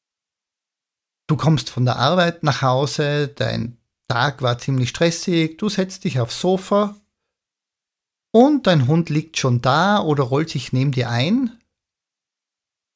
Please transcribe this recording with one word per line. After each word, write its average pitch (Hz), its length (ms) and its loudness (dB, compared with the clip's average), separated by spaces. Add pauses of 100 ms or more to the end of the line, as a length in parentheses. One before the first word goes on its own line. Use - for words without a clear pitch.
(1300)
Du 151 100 0
kommst 143 320 0
von 123 160 -2
der 120 120 0
Arbeit 170 460 0
nach 147 200 -2
Hause, 143 680 0
dein 117 480 -4 (320)
Tag 123 320 -2
war 120 180 0
ziemlich 127 320 -2
stressig, 165 680 -2
du 214 100 -2
setzt 190 360 -4
dich 131 160 -2
aufs 117 200 -4
Sofa 202 560 0 (1300)
und 262 360 4
dein 160 200 4
Hund 165 240 2
liegt 151 260 -4
schon 123 240 0
da 170 400 2
oder 147 240 0
rollt 139 240 -2
sich - 240 -8
neben 131 200 0
dir 123 180 -2
ein 190 500 -2 (1400)